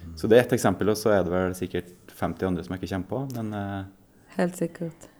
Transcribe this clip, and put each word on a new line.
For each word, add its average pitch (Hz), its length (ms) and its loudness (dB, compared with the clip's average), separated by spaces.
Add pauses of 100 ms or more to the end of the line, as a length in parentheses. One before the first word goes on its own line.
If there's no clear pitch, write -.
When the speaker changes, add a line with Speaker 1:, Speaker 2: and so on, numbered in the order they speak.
Speaker 1:
Mm. - 100 -14
Speaker 2:
Så - 120 -2
det 110 100 10
er 123 80 6
et - 80 -8
eksempel, 98 340 2
og 107 80 2
så 113 160 2
er 98 120 6
det 85 80 -2
vel 92 220 2
sikkert 90 380 -6 (260)
femti 85 280 -4
andre 87 180 -2
som - 100 -8
jeg 92 80 -8
ikke 95 120 -6
kommer 92 140 -6 (200)
på, 127 80 -10
men, 110 180 -6
eh, 98 300 -6 (520)
Speaker 3:
Helt 180 200 -2
sikkert. - 520 -8 (120)